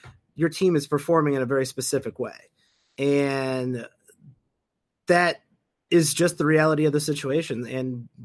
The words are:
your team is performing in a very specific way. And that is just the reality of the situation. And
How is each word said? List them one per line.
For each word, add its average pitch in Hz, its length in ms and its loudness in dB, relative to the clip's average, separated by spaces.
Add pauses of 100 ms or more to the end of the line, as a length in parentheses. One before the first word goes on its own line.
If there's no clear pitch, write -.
(340)
your 160 140 0
team 180 260 0
is 147 140 0
performing 147 460 2
in 135 80 0
a 123 40 -2
very 135 180 0
specific 123 540 -6
way. 104 200 -10 (600)
And 135 880 -2 (1200)
that 175 360 2 (480)
is 170 240 4
just 170 240 0
the 151 80 0
reality 156 380 4
of 147 80 2
the 147 80 0
situation. 143 680 -4
And 127 420 -6 (160)